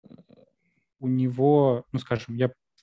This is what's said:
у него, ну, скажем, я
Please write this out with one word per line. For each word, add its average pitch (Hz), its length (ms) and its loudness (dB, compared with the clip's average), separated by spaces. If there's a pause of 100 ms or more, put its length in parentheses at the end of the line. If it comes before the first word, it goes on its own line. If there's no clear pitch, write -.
(1000)
у 131 80 -8
него, 127 840 2
ну, 131 60 -4
скажем, 117 360 -6
я 127 160 0 (320)